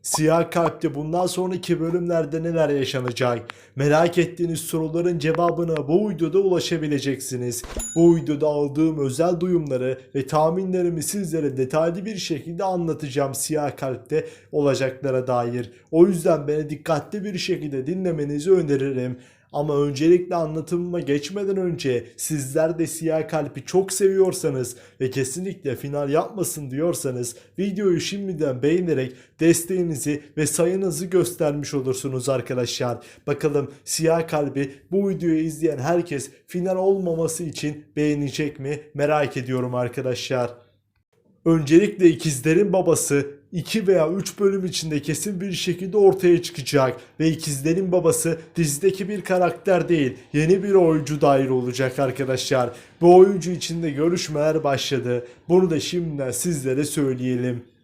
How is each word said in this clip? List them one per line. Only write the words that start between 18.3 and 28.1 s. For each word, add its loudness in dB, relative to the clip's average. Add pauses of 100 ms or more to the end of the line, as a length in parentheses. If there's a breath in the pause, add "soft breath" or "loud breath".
öneririm. 0 (340 loud breath)
Ama 0
öncelikle 2
anlatımıma -2
geçmeden -2
önce -2 (100)
sizler -2
de 0
Siyah -4
Kalp'i -4
çok 0
seviyorsanız 0 (240 loud breath)
ve 0
kesinlikle -4
final -4
yapmasın -2
diyorsanız -2 (220 loud breath)
videoyu 0
şimdiden -4